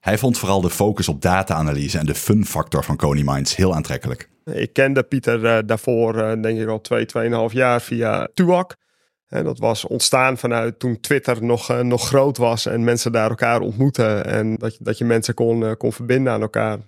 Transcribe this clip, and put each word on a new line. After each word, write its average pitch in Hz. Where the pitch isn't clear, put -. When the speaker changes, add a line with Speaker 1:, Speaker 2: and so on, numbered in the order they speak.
Speaker 1:
Hij 104
vond 120
vooral 98
de 87
focus 101
op 73
data-analyse 78
en 78
de 71
fun-factor -
van 73
Koning 71
Minds 69
heel 92
aantrekkelijk. -
Speaker 2:
Ik -
kende 135
Pieter, 117
eh, 117
daarvoor, 113
eh, 110
denk 113
ik 110
al 110
twee, 117
tweeënhalf 117
jaar 123
via 113
Tuak. 180
En -
dat 151
was 113
ontstaan 131
vanuit 117
toen 120
Twitter 127
nog, 120
eh, 123
nog 123
groot 139
was 117
en 117
mensen 120
daar 110
elkaar 117
ontmoetten 110
en 110
dat 110
je, -
dat 113
je 120
mensen 117
kon, 117
eh, 110
kon 117
verbinden 123
aan 107
elkaar, 110